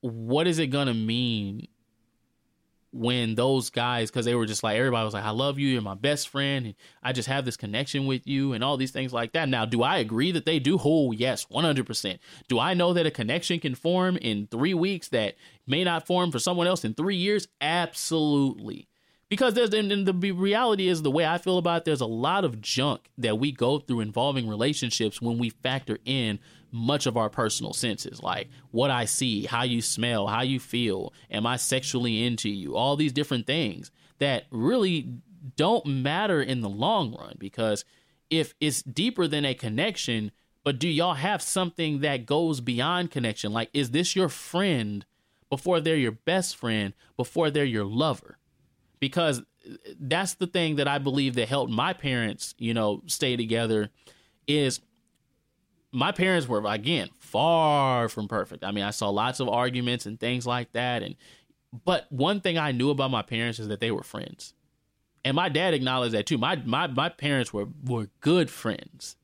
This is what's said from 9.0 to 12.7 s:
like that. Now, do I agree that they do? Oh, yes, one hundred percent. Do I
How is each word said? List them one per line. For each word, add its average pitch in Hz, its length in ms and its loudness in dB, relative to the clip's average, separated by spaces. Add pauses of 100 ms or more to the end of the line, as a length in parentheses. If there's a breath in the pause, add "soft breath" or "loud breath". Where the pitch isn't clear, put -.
like 117 200 -2
that. 160 160 0
Now, 123 160 2
do 117 180 2
I 156 160 2
agree 120 320 0
that 165 160 0
they 160 140 2
do? 147 220 2
Oh, 147 280 4
yes, 117 400 0
one 151 140 0
hundred 139 220 2
percent. 101 340 -4 (260 loud breath)
Do 117 140 2
I 170 140 2